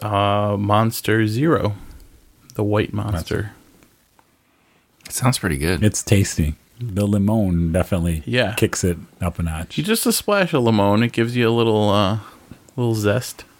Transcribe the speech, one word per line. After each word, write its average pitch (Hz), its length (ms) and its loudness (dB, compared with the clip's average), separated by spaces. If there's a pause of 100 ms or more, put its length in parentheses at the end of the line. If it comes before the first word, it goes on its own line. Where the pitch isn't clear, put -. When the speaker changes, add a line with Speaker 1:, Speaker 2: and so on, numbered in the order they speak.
Speaker 1:
uh, 104 540 0
Monster 110 680 0
Zero. 113 480 0 (800)
The 107 100 -4
White 104 280 0
Monster. 104 600 -4 (1500)
Speaker 2:
It - 60 -16
sounds 127 260 0
pretty 80 200 -2
good. 80 240 0
Speaker 3:
It's - 200 0
tasty. 90 520 0 (240)
The 104 280 -2
limon 98 640 0
definitely 85 520 0
Speaker 1:
Yeah. 110 300 -2
Speaker 3:
kicks - 300 0
it 87 120 0 (240)
up 87 180 -4
a 87 40 -4
notch. 80 340 -6
Speaker 1:
You 151 80 -2
just 220 220 0
a 233 60 4
splash 196 420 0
of 131 80 4
limon, 104 400 4
it 117 100 0
gives 117 240 0
you 120 120 2
a - 40 4
little, 107 380 2
uh, 101 300 2 (560)
little 120 180 0
zest. 107 500 -2 (160)